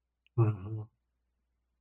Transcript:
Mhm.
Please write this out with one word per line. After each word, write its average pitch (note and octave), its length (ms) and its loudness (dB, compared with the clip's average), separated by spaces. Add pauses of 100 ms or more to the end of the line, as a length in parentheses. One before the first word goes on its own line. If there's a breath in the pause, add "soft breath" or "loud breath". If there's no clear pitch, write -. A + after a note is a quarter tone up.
(360)
Mhm. G#2+ 500 0 (960)